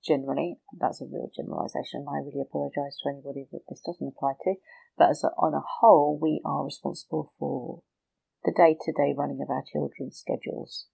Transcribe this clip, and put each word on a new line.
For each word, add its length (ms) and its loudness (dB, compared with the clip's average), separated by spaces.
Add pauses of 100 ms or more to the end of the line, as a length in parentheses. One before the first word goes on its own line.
generally, 540 0 (200)
that's 220 -2
a 60 -10
real 280 -8
generalisation, 720 -6
I 120 -4
really 240 -6
apologise 600 -4
to 60 -2
anybody 420 -8
that 200 -10
this 100 -12
doesn't 340 -8
apply 200 -2 (100)
to, 100 2 (420)
but 140 6
as 120 -2
a, 60 2 (100)
on 160 2
a 100 -2
whole, 560 6
we 240 0
are 200 -2
responsible 760 -6
for 440 -6 (640)
the 120 2
day-to-day 600 4
running 240 -4
of 80 -6
our 140 -2 (100)
children's 440 -4
schedules 760 -8